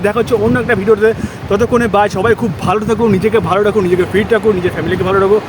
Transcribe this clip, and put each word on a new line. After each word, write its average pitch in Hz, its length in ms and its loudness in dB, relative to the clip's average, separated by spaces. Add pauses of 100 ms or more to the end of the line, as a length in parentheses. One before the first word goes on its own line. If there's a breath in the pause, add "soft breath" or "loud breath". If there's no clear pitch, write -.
দেখা 208 160 0
হচ্ছে 233 140 -2 (100)
অন্য 240 180 2
একটা 233 180 -2
ভিডিওতে। 214 280 2 (400 loud breath)
ততক্ষণে 233 460 0
বাই, 208 120 4 (100)
সবাই 220 240 2
খুব 233 100 -2 (140)
ভালো 202 240 0
থাকো, 220 140 0 (120)
নিজেকে 214 240 2 (100)
ভালো 190 180 0
রাখো, 208 180 0
নিজেকে 180 260 2
ফিট 208 240 0
রাখো, 214 220 0
নিজের 180 180 -2
ফ্যামিলিকে 170 340 -2
ভালো 196 140 2
রাখো 196 140 4 (120)